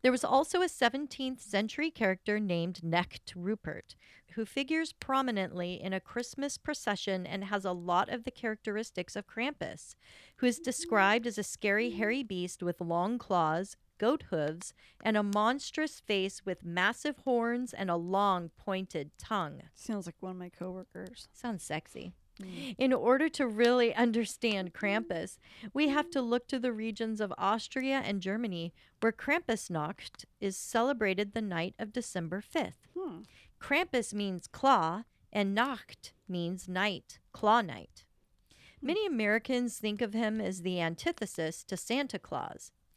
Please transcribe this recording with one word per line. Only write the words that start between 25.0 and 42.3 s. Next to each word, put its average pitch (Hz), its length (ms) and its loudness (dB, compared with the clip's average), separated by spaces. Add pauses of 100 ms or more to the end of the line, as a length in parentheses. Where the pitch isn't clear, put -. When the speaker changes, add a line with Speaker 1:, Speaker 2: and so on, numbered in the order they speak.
Speaker 1:
we 294 180 4
have 294 220 2
to 277 120 2
look 240 240 2
to 269 100 -2
the 240 160 0
regions 220 480 -4
of 196 160 0
Austria 254 680 0
and 196 180 -2
Germany, 190 520 -2 (280)
where 226 100 4 (440)
Krampusnacht - 720 -6 (140)
is 196 180 -2
celebrated 220 760 0
the 226 80 -2
night 180 360 -2
of 214 160 -8
December 185 480 -4
fifth. - 460 -4 (100)
Speaker 2:
Hmm. 277 220 -6 (400)
Speaker 1:
Krampus - 540 0
means 196 340 -4
claw, 208 560 4 (280)
and 196 220 2
Nacht 240 600 -2 (140)
means 180 400 -4
night, 185 520 -2 (120)
claw 220 300 6
night. 120 440 -10 (760)
Speaker 2:
Hmm. 254 80 -8
Speaker 1:
Many 415 180 2
Americans 240 720 2
think 208 240 -2
of 208 120 0
him 220 280 0
as 185 200 -2
the 180 200 0
antithesis 165 840 -2
to 185 120 -6
Santa 254 420 -2
Claus, - 520 -8 (260)